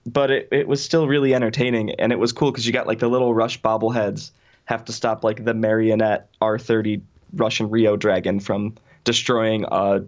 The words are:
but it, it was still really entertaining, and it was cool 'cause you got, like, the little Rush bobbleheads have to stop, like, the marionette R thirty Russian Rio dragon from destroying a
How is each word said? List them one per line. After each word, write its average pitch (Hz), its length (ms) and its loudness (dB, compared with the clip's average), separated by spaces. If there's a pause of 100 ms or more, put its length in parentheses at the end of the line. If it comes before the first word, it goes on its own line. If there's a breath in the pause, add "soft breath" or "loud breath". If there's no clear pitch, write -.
but 135 240 0
it, 135 220 0
it 143 160 2
was 139 160 -2
still 160 240 2
really 135 260 2
entertaining, 120 580 0
and 113 200 0
it 107 80 0
was 120 140 0
cool 143 180 0
'cause 120 160 -6
you 117 60 0
got, 123 120 -2
like, 110 140 -2
the 120 100 0
little 123 240 2
Rush 113 280 0
bobbleheads 110 680 -2 (360 soft breath)
have 117 200 -6
to 117 80 -10
stop, 113 300 -2
like, 110 200 -2
the 113 120 0
marionette 110 760 0 (100)
R 110 200 0
thirty 107 420 -2 (320)
Russian 110 360 0
Rio 110 280 4
dragon 98 420 0
from 104 360 -4 (280 soft breath)
destroying 113 680 0
a 98 380 0